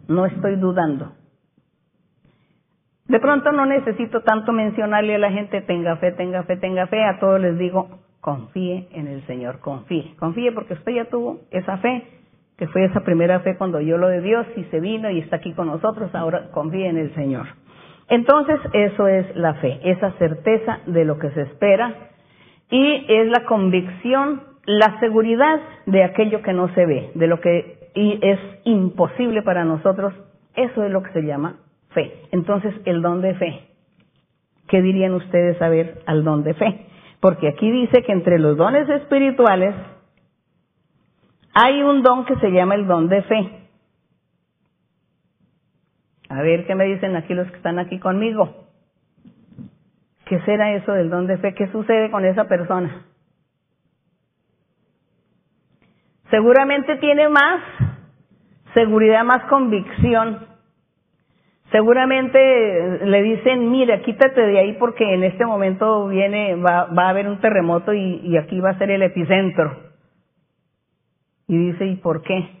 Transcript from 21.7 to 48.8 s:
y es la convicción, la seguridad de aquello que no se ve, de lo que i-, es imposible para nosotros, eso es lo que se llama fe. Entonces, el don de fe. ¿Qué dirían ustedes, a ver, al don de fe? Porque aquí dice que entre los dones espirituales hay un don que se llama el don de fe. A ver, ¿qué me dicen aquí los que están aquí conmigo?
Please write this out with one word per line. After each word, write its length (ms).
y 360
es 200
la 180
convicción, 960
la 340
seguridad 600
de 180
aquello 380
que 120
no 200
se 140
ve, 260
de 140
lo 120
que 380
i-, 240
es 180
imposible 800
para 240
nosotros, 480
eso 280
es 80
lo 100
que 100
se 120
llama 340
fe. 240
Entonces, 420
el 160
don 200
de 140
fe. 320
¿Qué 140
dirían 320
ustedes, 480
a 80
ver, 360
al 180
don 200
de 100
fe? 320
Porque 280
aquí 240
dice 320
que 80
entre 260
los 200
dones 320
espirituales 840
hay 280
un 220
don 220
que 100
se 160
llama 240
el 100
don 240
de 140
fe. 260
A 120
ver, 260
¿qué 80
me 100
dicen 300
aquí 180
los 160
que 80
están 220
aquí 200
conmigo? 680